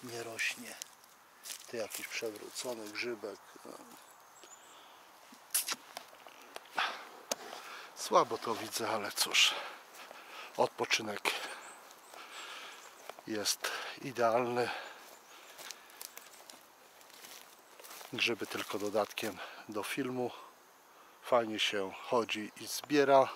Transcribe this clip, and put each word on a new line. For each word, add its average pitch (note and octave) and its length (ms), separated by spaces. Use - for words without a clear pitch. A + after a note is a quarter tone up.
nie A#2 200
rośnie. A2+ 520
To B2 60
jakiś G#2+ 300
przewrócony A2+ 800
grzybek. G#2+ 500
Słabo C3 420
to A2+ 180
widzę, A2 340
ale G#2 220
cóż. - 440
Odpoczynek A#2 760
jest G#2 440
idealny. A#2+ 680
Grzyby A2+ 340
tylko G#2 320
dodatkiem G2+ 580
do G#2 140
filmu. B2+ 480
Fajnie A2 360
się F#2+ 340
chodzi G#2+ 420
i A2+ 60
zbiera. C#3 680